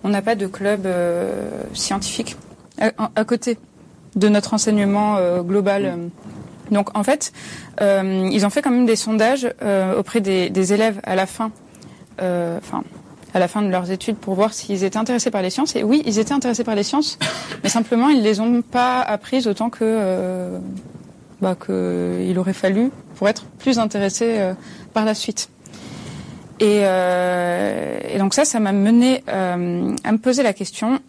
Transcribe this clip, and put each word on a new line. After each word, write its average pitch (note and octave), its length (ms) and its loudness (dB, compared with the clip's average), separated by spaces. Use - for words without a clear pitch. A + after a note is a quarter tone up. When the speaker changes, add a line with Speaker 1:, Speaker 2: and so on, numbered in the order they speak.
Speaker 1:
on G3 60 0
n'a G3+ 120 2
pas A3+ 140 0
de G3 100 -4
club, G3+ 380 -2
euh, F3 640 -2
scientifique - 640 -6
à, A3 120 2
à G#3+ 80 2
côté A#3 340 -2
de G#3 140 4
notre G#3 260 2
enseignement, G#3 640 2
euh, F3+ 260 2
global. G3 540 0
Speaker 2:
Mm. - 800 -8
Speaker 1:
Donc G3+ 220 2
en G#3 60 2
fait, G3 300 0
euh, F#3+ 500 2
ils G3 140 2
ont G3+ 60 2
fait G3 100 0
quand A3 100 0
même B3 160 4
des A3 100 4
sondages, A3+ 520 2
euh, F#3+ 360 2
auprès G#3+ 220 0
des, F#3+ 300 0
des F#3 240 2
élèves G#3+ 300 2
à F#3 120 -4
la F#3+ 100 2
fin, A3 240 -6
euh, F3 380 -2
enfin, - 260 -6
à F#3 40 2
la F3+ 100 4
fin G#3 140 -2
de G3+ 60 2
leurs F#3 220 -2
études G#3 260 -4
pour F#3+ 180 -4
voir G#3+ 180 2
s'ils G3 320 -4
étaient G3 140 -2
intéressés A#3 320 0
par G3+ 120 -2
les F#3 80 -2
sciences. C#4+ 260 -2
Et - 60 0
oui, C4 220 4
ils G#3+ 140 0
étaient A3 160 0
intéressés B3 280 0
par A3+ 120 -2
les G3+ 80 0
sciences, D4 360 -2
<coughs> - 240 -12
mais G#3 60 0
simplement, A#3 400 2
ils C4 120 4
les G#3 160 4
ont A#3+ 240 2
pas B3 380 0
apprises A#3+ 460 -2
autant A3 240 0
que, - 120 -18
euh, F#3 760 -2
bah, F#3+ 140 0
que F3+ 720 -2
il F3+ 100 0
aurait F#3 160 0
fallu G3+ 360 2
pour G3 140 0
être - 160 -2
plus B3+ 180 2
intéressés, G#3+ 640 0
euh, F#3+ 140 0
par G#3+ 100 2
la G#3+ 100 2
suite. - 360 -6
Et, G#3 260 4
euh, F3+ 1120 0
et G3 60 -2
donc F#3+ 160 2
ça, D4+ 100 4
ça B3 140 0
m'a G3+ 140 2
mené, A#3 560 4
euh, F3+ 720 -2
à G#3+ 100 0
me A3 60 2
poser B3+ 240 2
la G#3+ 120 2
question A#3 440 -2